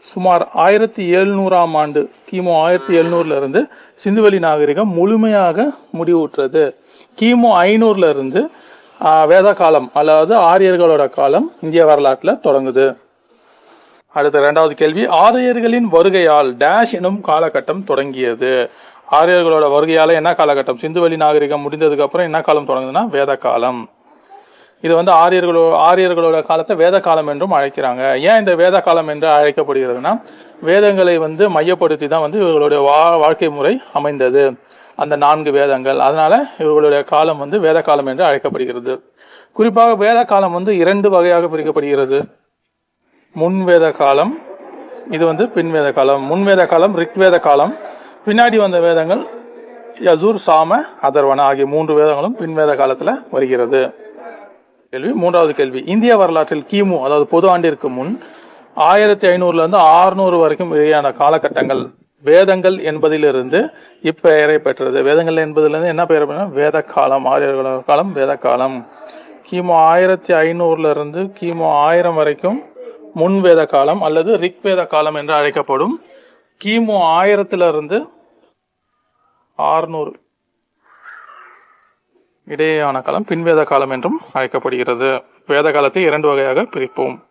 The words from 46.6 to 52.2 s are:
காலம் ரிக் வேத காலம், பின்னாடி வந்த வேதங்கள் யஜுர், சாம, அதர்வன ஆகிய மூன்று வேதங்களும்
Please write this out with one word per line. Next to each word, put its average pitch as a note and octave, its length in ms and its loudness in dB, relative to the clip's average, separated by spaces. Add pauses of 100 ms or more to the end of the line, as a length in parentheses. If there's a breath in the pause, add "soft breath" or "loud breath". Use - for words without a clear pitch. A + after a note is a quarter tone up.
காலம் F3+ 280 2
ரிக் E3 200 -4
வேத F#3 240 4
காலம், D#3 380 2 (500 loud breath)
பின்னாடி A#3 300 2
வந்த F#3 240 0
வேதங்கள் E3+ 460 0 (720)
யஜுர், F#3 480 2
சாம, E3 340 2 (220)
அதர்வன C#3 380 0
ஆகிய C#3 260 0
மூன்று D#3 280 -2
வேதங்களும் D3+ 420 0